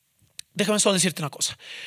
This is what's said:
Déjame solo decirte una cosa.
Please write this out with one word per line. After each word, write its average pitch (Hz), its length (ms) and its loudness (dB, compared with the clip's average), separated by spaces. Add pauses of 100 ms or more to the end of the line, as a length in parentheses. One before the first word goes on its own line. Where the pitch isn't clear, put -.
(540)
Déjame 208 260 2
solo 202 140 4
decirte 180 280 0
una 147 80 -4
cosa. - 280 -6 (300)